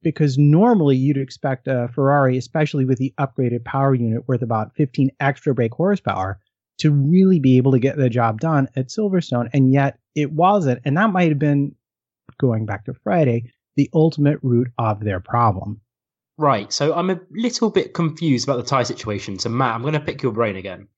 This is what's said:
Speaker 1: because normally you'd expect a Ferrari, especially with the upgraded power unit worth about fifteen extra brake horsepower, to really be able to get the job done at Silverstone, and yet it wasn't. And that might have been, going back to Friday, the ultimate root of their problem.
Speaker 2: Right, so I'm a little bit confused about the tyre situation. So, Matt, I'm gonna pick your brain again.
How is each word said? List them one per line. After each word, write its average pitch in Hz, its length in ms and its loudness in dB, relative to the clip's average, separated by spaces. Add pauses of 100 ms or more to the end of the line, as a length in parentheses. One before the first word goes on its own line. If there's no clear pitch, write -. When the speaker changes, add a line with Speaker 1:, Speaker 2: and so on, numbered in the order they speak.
Speaker 1:
because 143 320 0
normally 156 580 4
you'd 139 200 0
expect 135 500 -6
a 123 260 -2
Ferrari, 135 460 2
especially 147 460 -2
with 127 140 0
the 131 200 -4
upgraded 120 460 -4
power 139 280 0
unit 120 360 -2
worth 123 140 -2
about 110 340 -4
fifteen 135 420 0
extra 139 340 -2
brake 113 220 -2
horsepower, 98 640 -2 (400)
to 151 140 2
really 170 480 4
be 131 160 4
able 127 160 4
to 123 80 4
get 135 160 -2
the 131 120 2
job 113 300 0
done 151 380 0
at 131 120 -4
Silverstone, 170 640 -2
and 131 200 4
yet 139 260 0 (160)
it 147 160 -2
wasn't. 160 540 2
And 143 120 0
that 214 140 2
might 180 200 2
have 143 100 -2
been, 143 340 0 (640)
going 110 260 0
back 101 180 -10
to 127 180 -10
Friday, 127 500 0 (220)
the 143 200 0
ultimate 151 480 2
root 123 260 2 (100)
of 107 220 -2
their 101 180 -4
problem. 104 600 -2 (580)
Speaker 2:
Right, 127 340 0
so 151 220 -2
I'm 175 160 -2
a 180 100 -4 (120)
little 226 380 -2
bit - 220 -2
confused 156 540 -2
about 131 120 0
the 117 100 -8
tyre 127 160 2
situation. 101 560 -8
So, 117 80 -4
Matt, 120 260 -2
I'm 117 80 -8
gonna 151 160 -2
pick 147 240 -8
your 123 100 -2
brain 107 220 -2
again. 95 320 -12 (120)